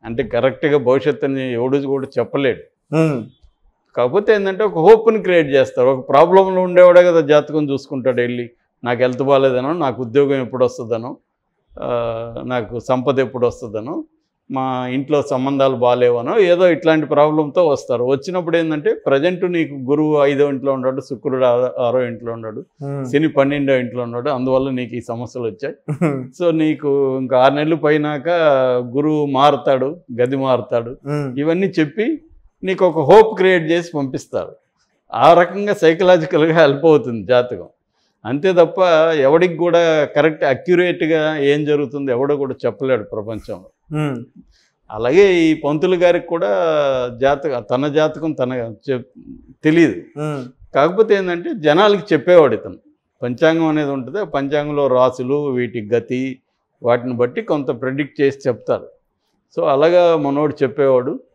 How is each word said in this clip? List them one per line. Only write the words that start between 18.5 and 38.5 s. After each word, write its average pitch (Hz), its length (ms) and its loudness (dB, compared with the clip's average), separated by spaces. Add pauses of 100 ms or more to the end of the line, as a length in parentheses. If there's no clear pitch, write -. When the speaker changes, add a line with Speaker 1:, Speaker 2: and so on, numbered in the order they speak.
Speaker 1:
ఏంటంటే, 160 360 -2
ప్రజెంట్ 175 580 0
నీకు 160 220 -2
గురువు 147 440 0
ఐదో 143 320 2
ఇంట్లో 135 240 -2
ఉన్నాడు, 131 280 -4
శుక్రుడు 127 440 -4
ఆ-, 123 340 2
ఆరో 123 260 0
ఇంట్లో 117 280 -10
ఉన్నాడు, 113 320 -12 (180)
Speaker 2:
Hmm. 139 220 -8
Speaker 1:
శని 143 220 0
పన్నెండో 143 480 0
ఇంట్లో 123 280 -4
ఉన్నాడు, 120 260 -6
అందువల్ల 131 400 -2
నీకు 123 260 -6
ఈ 120 60 -8
సమస్యలు 120 440 -10
వచ్చాయి. 113 300 -8 (160)
Speaker 2:
Hmm. 143 320 -4 (180)
Speaker 1:
So, 170 140 0
నీకు 143 600 0
ఇంకా 127 220 0
ఆరు 135 140 6
నెలలు 151 220 -2
పోయినాక 151 540 -2 (680)
గురువు 151 300 0
మారుతాడు, 139 720 0 (240)
గది 127 140 0
మారుతాడు, 123 560 -2
Speaker 2:
Hmm. 139 480 -8
Speaker 1:
ఇవన్నీ 165 400 -2
చెప్పి 214 420 -2 (420)
నీకు 185 220 -2
ఒక 160 140 0
హోప్ 208 380 6
క్రియేట్ 180 340 2
చేసి 170 240 -2
పంపిస్తారు. 135 560 -6 (640)
ఆ 139 200 6
రకంగా 185 400 2
సైకలాజికల్‌గా 165 880 2
హెల్ప్ 143 240 2
అవుతుంది 120 420 2
జాతకం. 123 400 0 (580)
అంతే 147 280 -2